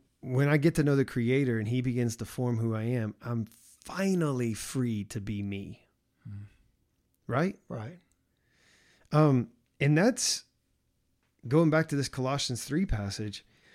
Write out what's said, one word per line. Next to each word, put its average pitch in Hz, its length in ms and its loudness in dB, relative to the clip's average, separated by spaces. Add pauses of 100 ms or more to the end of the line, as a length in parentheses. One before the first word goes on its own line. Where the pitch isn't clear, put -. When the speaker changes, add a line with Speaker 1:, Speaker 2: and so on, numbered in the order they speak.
(220)
Speaker 1:
when 127 260 2
I 151 100 6
get 135 180 4
to 156 80 4
know 143 120 4
the 135 100 4
Creator 123 520 0
and 107 100 -2
he 123 140 0
begins 120 360 -2
to 107 80 -8
form 123 320 -2
who 113 180 -2
I 110 80 -4
am, 113 400 -2
I'm 117 240 -4 (380)
finally 156 680 0
free 113 520 -4
to - 140 -10
be 101 220 -6
me. 98 460 -8 (420)
Speaker 2:
Mm. 101 140 -14 (840)
Speaker 1:
Right? 151 300 -2 (120)
Speaker 2:
Right. 131 300 -12 (1120)
Speaker 1:
Um, 147 360 6 (320)
and 147 180 4
that's - 460 2 (1040)
going 156 220 4
back 156 200 2
to 147 60 -2
this 139 140 -2
Colossians 131 540 -4
three 165 220 -2
passage. 107 600 -4 (300)